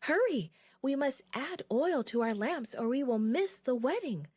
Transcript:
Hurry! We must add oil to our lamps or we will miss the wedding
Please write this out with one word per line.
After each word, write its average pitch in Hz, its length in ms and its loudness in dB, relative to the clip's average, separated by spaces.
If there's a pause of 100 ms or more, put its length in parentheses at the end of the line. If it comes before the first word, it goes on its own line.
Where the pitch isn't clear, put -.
Hurry! 320 500 2 (300)
We 277 140 0
must 277 260 -2 (120)
add 311 360 -6
oil 285 340 2
to 233 180 0
our 226 120 2
lamps 233 400 -2
or 226 140 -2
we 269 140 2
will 240 160 2
miss 262 420 2
the 254 140 0
wedding 247 640 -2